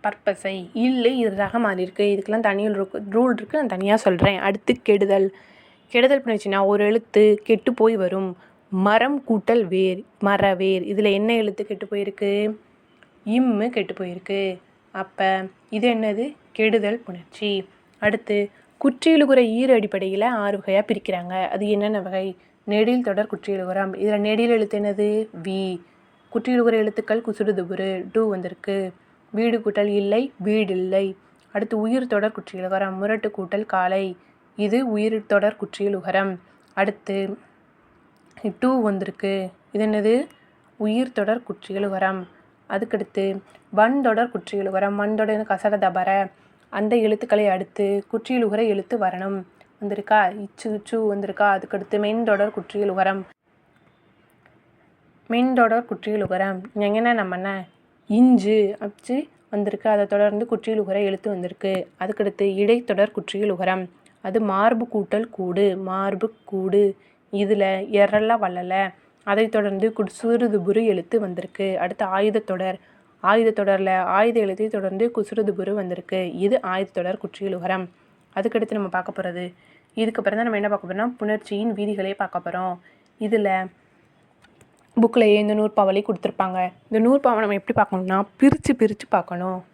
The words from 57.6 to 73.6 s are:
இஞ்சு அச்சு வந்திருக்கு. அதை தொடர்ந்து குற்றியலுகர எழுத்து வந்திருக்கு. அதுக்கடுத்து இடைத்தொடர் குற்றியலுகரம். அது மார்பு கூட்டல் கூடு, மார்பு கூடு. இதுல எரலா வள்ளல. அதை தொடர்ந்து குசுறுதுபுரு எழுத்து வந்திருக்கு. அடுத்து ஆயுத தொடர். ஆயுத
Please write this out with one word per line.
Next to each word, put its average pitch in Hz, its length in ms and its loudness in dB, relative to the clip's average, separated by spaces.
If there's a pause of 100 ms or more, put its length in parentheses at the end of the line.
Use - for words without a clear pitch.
இஞ்சு 214 720 4
அச்சு 247 480 -6 (220)
வந்திருக்கு. 208 400 -2
அதை 208 160 2
தொடர்ந்து 208 460 0
குற்றியலுகர 214 420 -2
எழுத்து 196 360 -2
வந்திருக்கு. 185 580 -4 (120)
அதுக்கடுத்து 196 540 -2
இடைத்தொடர் 208 580 2
குற்றியலுகரம். 190 800 -2 (320)
அது 196 200 -2
மார்பு 220 520 2
கூட்டல் 214 360 -2
கூடு, 185 480 0
மார்பு 196 560 -4 (120)
கூடு. 196 500 2 (360)
இதுல 202 320 2 (280)
எரலா 214 500 4
வள்ளல. 185 480 -2 (340)
அதை 214 260 2
தொடர்ந்து 208 480 0
குசுறுதுபுரு 220 880 0
எழுத்து 196 340 0
வந்திருக்கு. 190 600 -6
அடுத்து 185 260 -4
ஆயுத 202 340 2
தொடர். 190 400 -4 (400)
ஆயுத 220 440 4